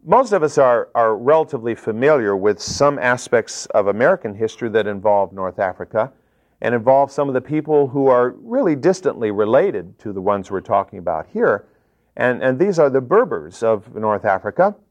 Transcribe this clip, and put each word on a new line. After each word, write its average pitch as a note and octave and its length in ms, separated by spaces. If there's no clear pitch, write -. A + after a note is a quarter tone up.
Most G#3+ 280
of F#3 100
us D3+ 160
are, B2 380
are A2+ 200
relatively A#2+ 600
familiar A2+ 600
with G2+ 240
some C#3+ 380
aspects - 680
of G#2 200
American A2 480
history A2+ 360
that G#2 180
involve G2+ 440
North F#2+ 280
Africa G#2 520
and A#2 140
involve C3 380
some C#3+ 160
of C3+ 60
the B2+ 60
people D3 460
who C3+ 220
are B2 220
really A3+ 440
distantly C3+ 560
related G#2+ 680
to G#2+ 120
the F#2+ 80
ones G2 300
we're F#2+ 100
talking G2 380
about E2+ 340
here. E3+ 340
And, B2 260
and C3 160
these F3 220
are C#3+ 100
the C3 120
Berbers B2 600
of A2 320
North G#2+ 300
Africa A2 500